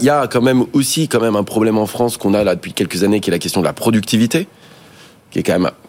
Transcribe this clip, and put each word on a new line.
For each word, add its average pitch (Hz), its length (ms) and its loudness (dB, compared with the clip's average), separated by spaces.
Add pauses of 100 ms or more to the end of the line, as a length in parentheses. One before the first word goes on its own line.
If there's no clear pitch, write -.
Il - 40 0
y 143 40 4
a 143 180 2
quand 120 140 0
même 127 320 2
aussi 147 340 0
quand 117 140 0
même 110 160 0
un 104 60 0
problème 110 340 0
en 107 80 2
France 120 320 -2
qu'on 101 160 0
a 104 100 2
là 90 120 2
depuis 90 180 -12
quelques 90 320 -2
années, 104 160 2
qui 95 80 -4
est - 20 0
la 85 80 -2
question 90 220 -2
de 78 40 0
la 76 60 0
productivité, - 760 0 (840)
qui - 80 -4
est 80 40 -4
quand 90 140 0
même 90 140 0 (180)